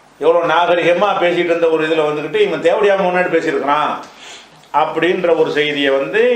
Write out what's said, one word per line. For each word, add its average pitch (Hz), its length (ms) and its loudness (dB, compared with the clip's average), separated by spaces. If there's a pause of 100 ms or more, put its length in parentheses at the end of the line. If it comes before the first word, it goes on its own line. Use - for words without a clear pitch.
(200)
எவ்வளவு 170 340 2
நாகரிகமா 175 560 2 (120)
பேசிட்டு 175 320 0
இருந்த 165 160 0
ஒரு 156 180 0
இதுல 160 140 0
வந்துகிட்டு 151 380 -2
இவன் 165 220 0
தேவடியா 196 360 2
மோனேன்னு 180 380 0
பேசியிருக்கிறான்" 143 580 -2 (800)
அப்படின்ற 160 640 0
ஒரு 151 140 2
செய்தியை 143 380 0
வந்து 139 300 -2 (160)